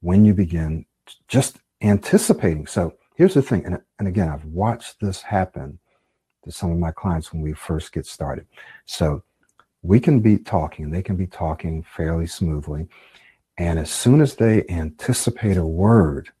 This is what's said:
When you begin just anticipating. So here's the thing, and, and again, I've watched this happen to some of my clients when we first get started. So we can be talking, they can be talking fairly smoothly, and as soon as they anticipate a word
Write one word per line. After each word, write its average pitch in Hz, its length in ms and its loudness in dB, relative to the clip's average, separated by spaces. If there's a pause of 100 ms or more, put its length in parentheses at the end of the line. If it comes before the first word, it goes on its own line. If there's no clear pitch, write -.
When 92 240 6
you 104 100 6
begin 80 500 -2 (440)
just - 300 -2 (240)
anticipating. 101 840 2
So 85 280 -4 (200)
here's 180 200 4
the 143 80 4
thing, 107 220 -2
and, 90 160 -6 (200)
and 101 80 -2
again, 90 200 0
I've 76 180 -8
watched 101 520 -4
this 98 240 -6
happen 90 560 -6 (680)
to 82 60 -18
some 85 220 -6
of 85 60 -2
my 82 120 -2
clients 82 420 -6
when 80 100 -8
we 76 100 -6
first 78 400 -8
get 78 140 -8
started. - 400 -10 (400)
So - 360 -2 (600)
we 98 180 4
can 147 180 4
be 107 200 4
talking, 78 520 -6
they 87 120 -4
can 95 140 -4
be 90 120 -4
talking 80 560 -6
fairly 82 420 -4
smoothly, 78 600 -4 (720)
and 85 200 0
as 78 140 -6
soon 131 280 4
as 139 140 2
they 110 340 4
anticipate 90 920 -2
a 85 60 -2
word 85 680 2 (100)